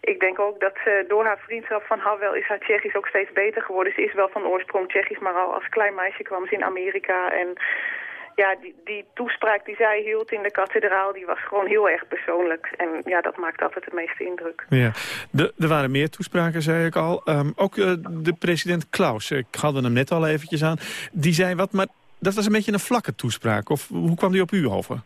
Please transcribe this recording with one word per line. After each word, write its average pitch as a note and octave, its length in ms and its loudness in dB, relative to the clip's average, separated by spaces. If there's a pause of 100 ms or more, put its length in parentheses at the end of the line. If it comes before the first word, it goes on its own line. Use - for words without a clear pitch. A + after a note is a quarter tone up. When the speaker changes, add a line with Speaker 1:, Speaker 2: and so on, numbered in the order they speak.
Speaker 1:
ik G3+ 200 0
denk F#3 180 2
ook G3+ 220 0
dat G3 240 0
ze G3+ 240 2
door G#3 160 4
haar G#3+ 140 0
vriendschap A3 440 -6
van A3 160 -2
Havel G3+ 360 0
is G3 120 -2
haar G3+ 120 -2
Tsjechisch G#3 360 0
ook G3+ 120 -2
steeds G3 260 0
beter G#3+ 300 0
geworden. F#3+ 300 0
Ze - 120 0
is G#3 100 0
wel G3 140 2
van G3 180 -4
oorsprong F#3 420 -2
Tsjechisch, G3 300 -2
maar F#3+ 160 -2
al F3+ 200 0
als - 140 -6
klein G3+ 260 2
meisje F#3+ 280 -4
kwam F#3+ 240 -6
ze - 80 0
in F#3+ 100 -2
Amerika. F#3 680 -2
En F3+ 200 0 (800)
ja, F#3+ 260 4
die, F3+ 140 -16 (100)
die G#3 200 -8 (100)
toespraak A3 500 0
die G#3 120 -10
zij G#3+ 240 4
hield A3 320 -2
in G#3+ 100 -4
de G3+ 80 0
kathedraal, G3 640 2
die F#3+ 140 -10
was - 140 -2
gewoon G3 260 0
heel G#3 240 4
erg - 180 -2
persoonlijk. E3+ 680 -2
En E3 280 -4
ja, F3+ 160 2
dat - 160 -4
maakt E3 260 -4
altijd F3 220 -4
het - 100 -12
meeste E3 300 -6
indruk. F3 440 -8
Speaker 2:
Ja. B2 220 4 (400)
De, D3 280 2
er D#3+ 100 2
waren D3 220 2
meer C#3 200 2
toespraken, E3+ 520 0
zei E3 240 2
ik E3 100 0
al. E3+ 280 0
Ehm, D3 320 2
ook, G3 200 0
eh, F#3+ 160 4 (160)
de E3 300 -2
president E3+ 520 0
Klaus, B2 400 0
ik C3 160 -2 (140)
haalde C#3+ 220 2
hem B2 100 2
net B2+ 180 2
al E3 160 2
eventjes D#3 380 0
aan, D#3+ 120 2 (360)
die E3 200 2
zei F3+ 220 2
wat, F#3 180 0
maar F#3+ 140 2 (320)
dat F#3+ 160 0
was G#3 120 2
een G#3+ 60 4
beetje G#3+ 200 2
een G3+ 60 2
vlakke A3 360 0
toespraak. A2 540 -2
Of D3 200 -2
hoe E3+ 280 2
kwam F#3 160 2
die F#3 100 4
op F3 100 0
u F3+ 160 2
over? G2+ 380 -2